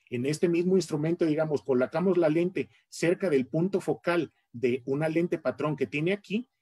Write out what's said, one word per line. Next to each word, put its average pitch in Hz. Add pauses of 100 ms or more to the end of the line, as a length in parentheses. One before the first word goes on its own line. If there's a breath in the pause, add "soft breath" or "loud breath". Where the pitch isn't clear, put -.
En 123
este 151
mismo 175
instrumento, 165
digamos, 156
colocamos 160
la 170
lente 170 (180 soft breath)
cerca 180
del 135
punto 180
focal 170 (200)
de 123
una 147
lente 165
patrón 143
que 135
tiene 156
aquí 202 (140)